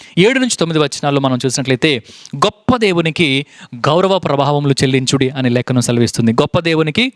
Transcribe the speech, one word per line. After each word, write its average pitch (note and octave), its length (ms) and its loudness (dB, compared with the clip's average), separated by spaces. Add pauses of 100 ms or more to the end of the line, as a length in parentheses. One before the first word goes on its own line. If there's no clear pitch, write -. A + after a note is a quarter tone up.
(180)
ఏడు A#3 200 4
నుంచి B3+ 180 -2
తొమ్మిది D#3+ 280 0
వచనాల్లో C#3+ 360 -2
మనం C3 260 0
చూసినట్లయితే, C3 560 0 (340)
"గొప్ప G#3 400 0
దేవునికి E3 720 0 (300)
గౌరవ F3 420 2
ప్రభావములు C#3+ 640 0
చెల్లించుడి" C3 480 0
అని C3 180 -2
లేఖనం B2 320 0
సెలవిస్తుంది. A#2+ 520 0
గొప్ప D3 260 0
దేవునికి E3 580 0